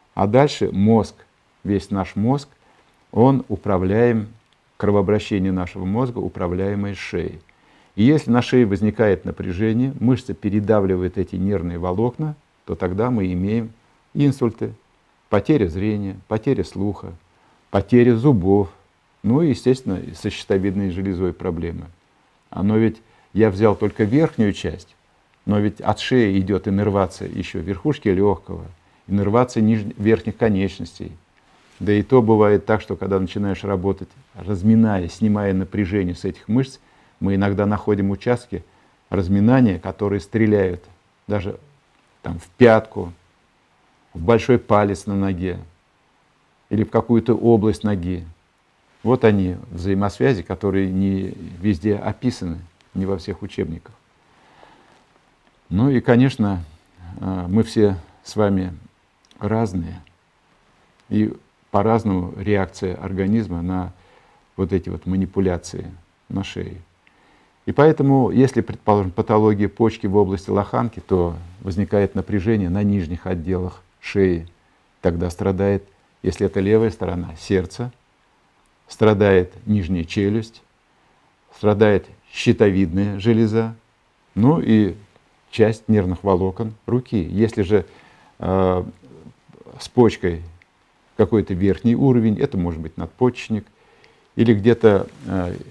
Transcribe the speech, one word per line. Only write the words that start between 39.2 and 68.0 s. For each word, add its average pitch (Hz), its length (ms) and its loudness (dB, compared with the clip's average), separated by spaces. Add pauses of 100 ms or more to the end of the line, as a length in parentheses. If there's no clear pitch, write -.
которые 98 420 -4
стреляют 104 640 0 (420)
даже 101 320 -6 (640)
там 87 180 -10
в - 100 -20 (100)
пятку, 107 560 4 (1000)
в 85 60 -12
большой 117 380 4
палец 104 480 0
на 101 100 -4
ноге 92 420 -4 (1120)
или 104 160 0
в - 60 -6
какую-то 113 440 2
область 110 480 2
ноги. 90 440 -4 (760)
Вот 123 220 2
они, 95 320 2 (140)
взаимосвязи, 98 720 -2
которые 95 500 -2
не 95 420 -2 (260)
везде 101 360 0
описаны, 101 600 -6 (360)
не 95 120 -4
во 95 100 -2
всех 87 260 -10
учебниках. 85 520 -8 (1800)
Ну 110 180 2
и, 127 120 2
конечно, 113 640 2 (560)
э, 92 300 -6
мы 107 140 2
все 104 340 2 (260)
с - 140 -16
вами 95 380 0 (680)
разные, 92 600 -4 (1080)
и 107 260 -2 (360)
по-разному 101 640 0
реакция 95 580 -2
организма 95 680 -4
на 90 300 -6 (640)
вот 95 180 -2
эти 90 160 -4
вот 85 160 -10
манипуляции 90 840 -4 (380)
на 98 160 -6
шее. 92 320 -12 (880)
И - 80 -4
поэтому, 139 580 4